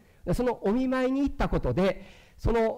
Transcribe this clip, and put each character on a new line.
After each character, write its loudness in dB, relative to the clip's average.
で、 -2
そ 0
の 0
お 0
見 0
舞 0
い 0
に 0
行 0
っ -10
た -2
こ 0
と -2
で、 0
そ 0
の、 4